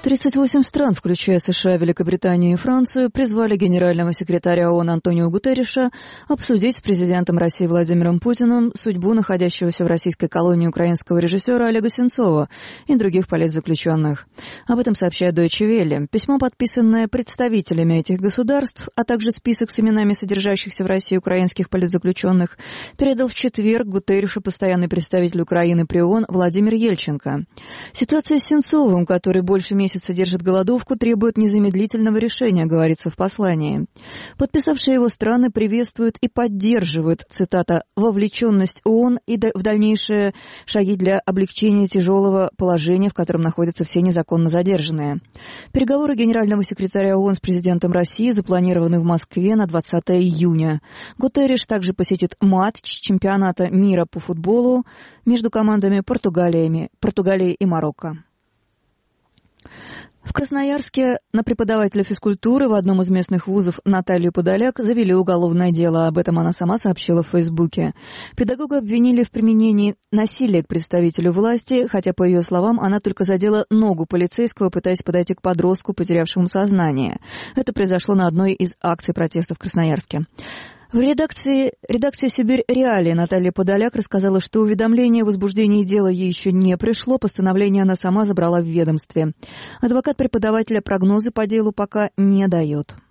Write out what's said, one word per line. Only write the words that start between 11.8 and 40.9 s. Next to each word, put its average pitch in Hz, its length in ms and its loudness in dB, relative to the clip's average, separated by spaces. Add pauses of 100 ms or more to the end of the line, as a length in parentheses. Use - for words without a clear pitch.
Сенцова 220 640 0 (360)
и 285 100 2
других 185 320 0
политзаключенных. 156 1000 -2 (400)
Об 240 120 0
этом 233 160 0
сообщает 175 440 0
Deutsche 175 280 0
Welle. 160 400 0
Письмо, 269 320 -2
подписанное 233 680 2
представителями 208 840 -2
этих 180 260 0
государств, 247 760 -2
а 233 80 -2
также 233 260 -2
список 226 400 -2
с - 100 -4
именами 214 320 2
содержащихся 196 720 -4
в - 20 -2
России 190 300 -2
украинских 185 540 0
политзаключенных, 180 880 0 (400)
передал 262 300 0
в - 60 -8
четверг 226 520 0
Гутерришу 196 560 -2
постоянный 180 480 -2
представитель 180 500 -2
Украины 170 460 2
при 175 140 0
оон 208 280 2
Владимир 185 460 0
Ельченко. 160 720 -2 (480)
"Ситуация 302 440 0
с - 60 -2
Сенцовым, 269 640 2
который 185 340 0
больше 190 340 -2
месяца 196 200 0
держит 180 480 -4
голодовку, 190 540 0
требует 226 420 0
незамедлительного 214 760 2
решения", 214 500 0
говорится 160 440 0
в - 60 -18
послании. 160 720 -2 (500)
Подписавшие 277 580 0
его 240 140 2
страны 233 440 0
приветствуют 226 680 -2
и 247 60 -2
поддерживают, 196 1000 0
цитата, 175 560 -2 (100)
"вовлеченность 202 880 0
оон 240 400 2
и 233 120 -2
да-, 220 180 0
в 190 80 -4
дальнейшие 214 720 0 (320)
шаги 202 300 0